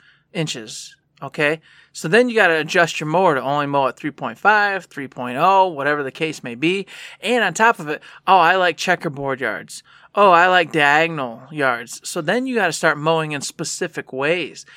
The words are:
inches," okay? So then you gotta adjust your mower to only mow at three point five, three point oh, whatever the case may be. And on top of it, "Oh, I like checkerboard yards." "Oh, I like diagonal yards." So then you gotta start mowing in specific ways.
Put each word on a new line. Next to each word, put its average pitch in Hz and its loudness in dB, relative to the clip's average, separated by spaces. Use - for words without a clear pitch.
inches," 143 -8
okay? 151 -2
So - -8
then 240 4
you 226 -8
gotta 175 4
adjust 160 0
your 156 -6
mower 170 2
to 127 -2
only 143 -2
mow 139 0
at 120 -6
three 151 -6
point 120 -10
five, 202 0
three 135 -14
point 123 -10
oh, 190 4
whatever 147 -2
the 131 -6
case 160 -8
may 120 -10
be. 175 -2
And 226 0
on 180 0
top 226 2
of 151 -10
it, 147 -8
"Oh, 185 6
I 175 6
like 180 2
checkerboard 143 -4
yards." 107 -8
"Oh, 202 8
I 170 6
like 180 2
diagonal 147 2
yards." 123 -4
So - -6
then 202 -2
you 254 -4
gotta 185 0
start 151 0
mowing 156 0
in 143 -6
specific - -10
ways. 143 -4